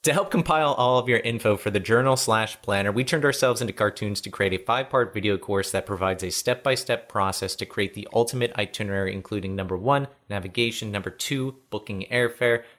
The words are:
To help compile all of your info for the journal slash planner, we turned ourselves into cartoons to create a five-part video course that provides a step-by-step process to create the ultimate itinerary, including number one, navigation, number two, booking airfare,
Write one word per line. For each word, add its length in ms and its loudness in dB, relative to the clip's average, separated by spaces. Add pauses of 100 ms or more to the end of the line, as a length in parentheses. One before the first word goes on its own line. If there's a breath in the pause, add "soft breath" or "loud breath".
To 80 4
help 200 0
compile 420 2
all 240 4
of 100 0
your 120 4
info 360 0
for 140 -2
the 80 0
journal 380 4
slash 440 0
planner, 300 0
we 140 0
turned 200 0
ourselves 360 2
into 120 -4
cartoons 500 0
to 80 -10
create 220 0
a 120 -4
five-part 500 0
video 240 0
course 320 -2
that 160 -2
provides 380 -2
a 60 -4
step-by-step 800 -2
process 460 0
to 120 -8
create 280 -2
the 180 -12
ultimate 460 2
itinerary, 560 -2
including 400 -6
number 220 -4
one, 320 0 (200)
navigation, 600 -2
number 200 -4
two, 440 -4 (160)
booking 400 -8
airfare, 540 0 (140 loud breath)